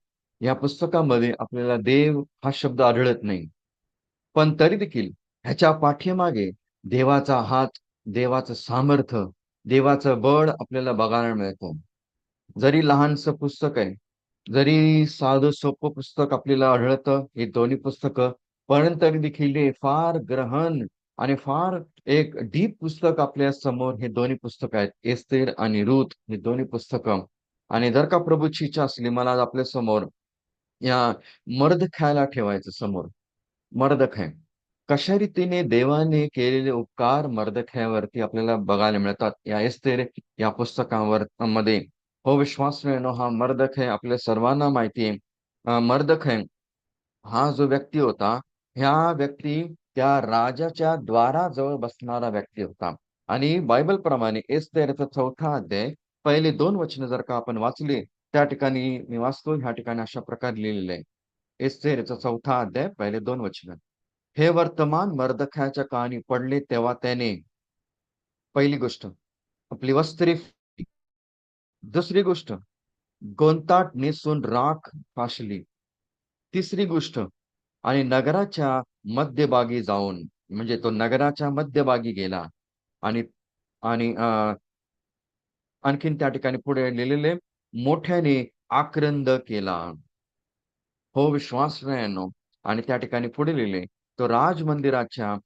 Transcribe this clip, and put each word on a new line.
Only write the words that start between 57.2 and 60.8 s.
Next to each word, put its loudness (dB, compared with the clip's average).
का -6
आपण -4
वाचले, -2
त्या 0
ठिकाणी -2
मी -10
वाचतो, -2
ह्या -6
ठिकाणी -6
अशा -10
प्रकारे -8
लिहिलेलं -4